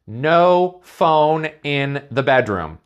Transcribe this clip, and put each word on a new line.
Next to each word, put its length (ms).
no 760
phone 680
in 480
the 100
bedroom. 640